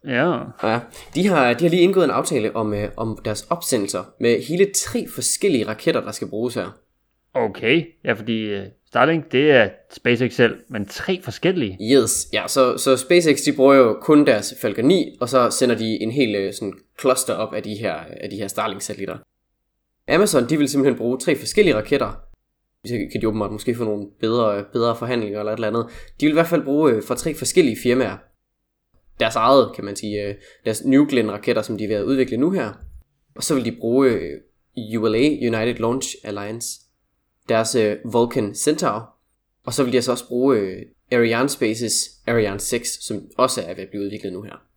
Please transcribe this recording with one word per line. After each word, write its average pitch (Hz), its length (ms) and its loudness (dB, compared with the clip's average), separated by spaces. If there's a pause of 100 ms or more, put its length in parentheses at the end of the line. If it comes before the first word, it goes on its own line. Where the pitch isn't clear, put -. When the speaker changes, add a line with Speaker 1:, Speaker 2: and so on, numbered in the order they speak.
Speaker 1:
Ja. 139 320 0 (240)
Speaker 2:
Ja. 110 160 0 (360)
De 180 120 2
har, 135 260 4
de 120 100 0
har 175 60 4
lige 175 120 4
indgået 185 220 4
en 131 80 2
aftale 117 440 -2
om, 107 180 -2
øh, 104 240 -4
om 113 280 -6
deres 107 240 -6
opsendelser 104 540 -2 (160)
med 117 220 2
hele 185 340 0
tre - 320 -4
forskellige 127 600 -2
raketter, 110 340 -2
der 95 100 -10
skal 98 160 -8
bruges 117 280 -6
her. 95 220 -8 (560)
Speaker 1:
Okay, 120 520 0 (180)
ja, 120 100 0
fordi, 110 280 -4
øh, 101 240 -6 (220)
Starlink, 151 440 2
det 147 200 4
er 113 180 6 (220)
SpaceX 120 420 0
selv, 117 240 2 (120)
men 104 160 -6
tre - 380 -6
forskellige? 120 540 -2 (160)
Speaker 2:
Yes, - 400 2
ja, 101 140 -2
så, 127 300 2
så 131 200 2
SpaceX, 165 480 4
de 143 80 2
bruger 135 220 6
jo 117 260 6
kun 147 240 6
deres 107 360 2
Falcon 113 240 -2
ni, 175 360 2
og 117 80 -2
så 123 200 4
sender 123 260 2
de 110 260 -2
en 110 100 -2
hel, 120 240 0
øh, 98 180 -2
sådan 98 200 -8 (280)
cluster 127 320 2
op - 200 -4
af 107 100 -6
de 104 100 -8
her, 101 200 -4
af 82 360 -12
de 92 60 -10
her 101 120 -8
Starlink-satellitter. 98 680 -8 (920)
Amazon, 156 420 2
de 156 80 0
vil 143 120 2
simpelthen 135 280 2
bruge 120 220 -2
tre 156 160 0
forskellige 185 400 2
raketter. 107 460 -2 (640)
Så 117 260 -4
kan 110 100 -4
de 110 60 0
åbenbart 104 240 -2
måske 110 240 -4
få 120 80 -4
nogle 104 240 -4 (120)
bedre, 110 540 0
bedre 117 220 0
forhandlinger 113 440 -4
eller 104 120 -4
et 110 60 -4
eller 110 100 -4
andet. 113 180 -2 (340)
De 147 60 2
vil 156 60 4
i - 20 0
hvert 165 140 4
fald 165 160 0
bruge, 143 280 2
øh, 107 120 0
fra 120 120 -4
tre 160 200 -6
forskellige 127 480 2
firmaer. 120 340 0 (1040)
Deres 110 160 0
eget, 120 400 4
kan 98 100 -10
man 101 100 -8
sige, 104 280 -6
øh, 101 120 -6 (300)
deres 110 200 -4
New 135 200 6
Glenn-raketter, 117 560 0
som 113 160 -6
de 107 60 -4
er 104 40 -4
ved 107 80 0
at 101 80 -2
udvikle 131 340 0
nu 156 140 2
her. 127 220 -4 (640)
Og - 80 -10
så 156 120 0
vil 123 100 -2
de 117 140 -6
bruge, 123 300 4
øh, 82 300 -4 (600)
U 110 80 0
L 107 80 2
A, 135 120 4
United 117 520 0
Launch 120 440 -4
Alliance, 104 560 -10 (720)
deres, 113 260 0
øh, 107 300 2
Vulcan 117 500 0
Centaur. 127 540 -2 (560)
Og 120 80 -8
så 139 100 0
vil 123 100 0
de 127 40 4
altså 123 140 0
også - 160 -4
bruge, 123 300 2
øh, 95 240 -4 (300)
Ariane 120 380 2
Spaces 117 600 -2 (180)
Ariane 104 320 0
seks, - 300 -4
som - 320 -8 (160)
også 127 240 2
er 87 120 -10
ved 92 100 -12
at 98 60 -14
blive 101 140 -8
udviklet 101 300 -8
nu 95 80 -10
her. - 220 -16 (140)